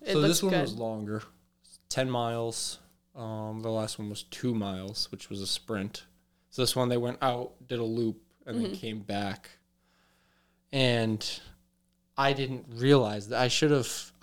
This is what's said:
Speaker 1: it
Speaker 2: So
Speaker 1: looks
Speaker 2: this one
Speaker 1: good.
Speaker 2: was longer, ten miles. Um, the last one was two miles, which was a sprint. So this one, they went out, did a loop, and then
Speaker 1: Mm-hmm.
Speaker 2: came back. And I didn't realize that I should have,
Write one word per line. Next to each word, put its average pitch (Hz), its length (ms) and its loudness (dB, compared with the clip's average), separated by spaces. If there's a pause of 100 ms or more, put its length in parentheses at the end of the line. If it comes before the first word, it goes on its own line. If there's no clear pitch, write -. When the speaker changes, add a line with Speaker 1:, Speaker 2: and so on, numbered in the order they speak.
Speaker 1:
it 202 140 -4
Speaker 2:
So 156 40 4
Speaker 1:
looks 151 100 6
Speaker 2:
this 170 140 4
one 190 100 2
Speaker 1:
good. 180 100 4
Speaker 2:
was 117 120 -4
longer, 107 480 -4 (680)
ten 131 200 0
miles. 117 680 -2 (360)
Um, 110 460 -8
the 113 100 -4
last 110 280 -2
one 104 100 -8
was 104 160 -10
two - 300 -2
miles, 101 580 -4
which - 160 -14
was 98 140 -8
a 95 40 -6
sprint. - 580 -4 (440)
So - 140 -2
this 120 120 2
one, 127 140 4
they 123 80 2
went 120 260 -2
out, 123 300 0 (160)
did 123 120 -4
a 117 40 0
loop, 113 380 0 (240)
and 117 120 -6
then 202 140 0
Speaker 1:
Mm-hmm. - 80 -6
Speaker 2:
came 110 200 -6
back. 101 500 -4 (1200)
And 117 540 2 (880)
I 139 160 4
didn't 131 360 -4
realize 117 600 4
that 120 120 0
I 123 80 4
should 147 220 4
have, - 420 0 (100)